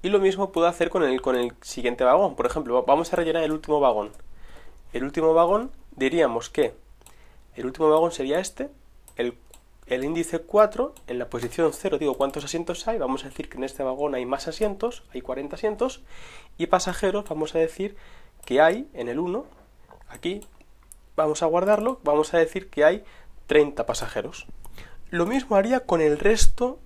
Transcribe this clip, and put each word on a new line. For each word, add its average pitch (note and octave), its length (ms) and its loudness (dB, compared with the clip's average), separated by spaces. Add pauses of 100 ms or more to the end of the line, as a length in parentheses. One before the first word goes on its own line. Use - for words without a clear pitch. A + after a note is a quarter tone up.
Y F3+ 60 -2
lo G3+ 100 4
mismo F#3+ 320 2
puedo E3+ 160 2
hacer E3+ 220 0
con F3 140 0
el, C3 180 2
con B2+ 160 0
el A#2+ 240 -2
siguiente B2 440 -4
vagón. D3+ 320 4
Por D#3 100 -2
ejemplo, B2+ 280 -2
va-, B2 120 4
vamos D#3+ 260 2
a F#3 40 0
rellenar E3 260 0
el D#3 100 -2
último D3+ 280 -2
vagón. G#2+ 320 0 (840)
El B2 100 -4
último D#3+ 300 2
vagón, F#3+ 360 2 (240)
diríamos C3+ 540 0
que C3 260 -2 (800)
el B2 120 -8
último D#3 240 2
vagón E3 220 4
sería C#3+ 280 -2
este, C4 300 -10 (460)
el, A#2+ 200 -4 (500)
el B2+ 180 -4
índice E3 340 -4
cuatro, G#3 560 2 (120)
en B2 120 -6
la B2 100 -6
posición B2+ 460 -2
cero D#3 240 -4
digo C#3 160 0
cuántos C#3 320 -4
asientos E3+ 420 -6
hay, A#3 80 -2
vamos C3 280 -4
a C#3 40 -14
decir C#3+ 220 -12
que - 80 -14
en B2+ 60 -6
este C3+ 180 -8
vagón C3+ 320 -2
hay B2+ 100 -4
más C3+ 240 -6
asientos, G#3 640 -4
hay - 80 -10
cuarenta C#3 360 -8
asientos, A3 460 -4 (540)
y E3+ 120 -4
pasajeros, F#3+ 600 0
vamos D#3 260 -6
a E3 40 0
decir F3 360 -2 (520)
que C3 160 4
hay G3 320 2
en A#2+ 140 -8
el B2 100 -6
uno, F#3 260 -4 (640)
aquí, G3 320 -8 (720)
vamos D3+ 280 0
a E3+ 40 2
guardarlo, G#3 580 2
vamos D3+ 300 2
a E3+ 40 4
decir E3 300 0
que D3 160 2
hay F#3 200 4 (420)
treinta D3 400 4
pasajeros. - 600 -6 (640)
Lo E3+ 160 0
mismo A#3 320 0
haría A#3 240 2
con E3 220 0
el D3 160 4
resto A3+ 680 6